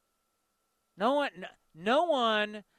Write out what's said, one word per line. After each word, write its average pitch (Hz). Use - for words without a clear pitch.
No 226
one, 285
no, 185
no 220
one, 214